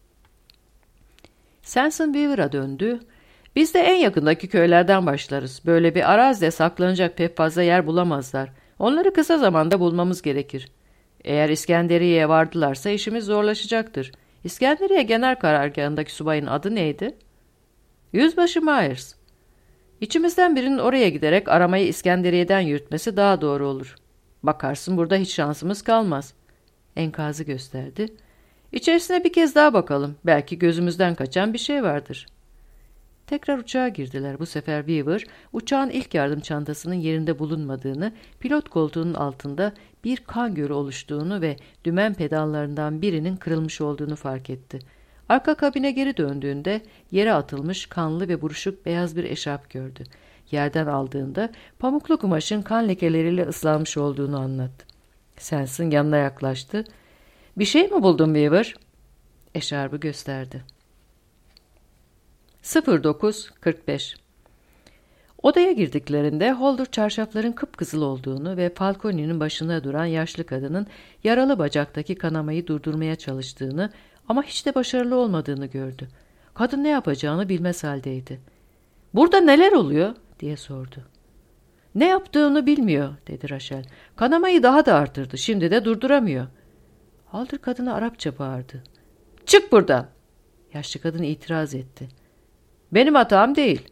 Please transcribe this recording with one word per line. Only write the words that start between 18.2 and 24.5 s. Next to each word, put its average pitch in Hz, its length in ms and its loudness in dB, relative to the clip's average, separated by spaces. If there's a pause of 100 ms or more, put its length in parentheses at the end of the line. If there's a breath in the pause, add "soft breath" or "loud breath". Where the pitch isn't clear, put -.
Myers." 202 520 0 (880)
"İçimizden 339 540 2
birinin 262 220 0
oraya 247 320 4
giderek 160 400 2
aramayı 180 380 4
İskenderiye'den 180 720 2
yürütmesi 160 580 -4
daha 196 240 4
doğru 143 260 0
olur. 135 280 -8 (480)
Bakarsın 147 540 -2